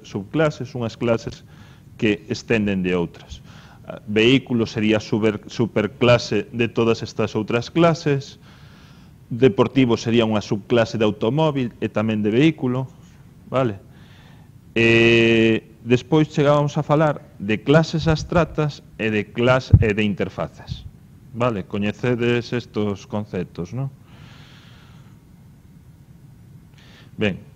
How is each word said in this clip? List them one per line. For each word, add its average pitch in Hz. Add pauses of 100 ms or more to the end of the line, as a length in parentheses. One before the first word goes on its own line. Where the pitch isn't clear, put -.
subclases, 131
unhas 113
clases 117 (540)
que 104
estenden 104
de 90
outras. - (440)
Ah, -
vehículo 113
sería 107
super, 107
superclase 113
de 117
todas 113
estas 110
outras 110
clases, 156 (960)
deportivo 120
sería 113
unha 107
subclase 113
de 113
automóvil 131
e 107
tamén 107
de 104
vehículo, 131 (640)
vale? 123 (960)
E 113
despois 151
chegábamos 147
a 147
falar 151 (180)
de 101
clases 156
abstractas 156 (160)
e 110
de 107
clas-, 127
e 107
de 107
interfaces. 95 (500)
Vale, 113
coñecedes 117
estos 107
conceptos, 104
non? 139 (3250)
Ben, 101 (120)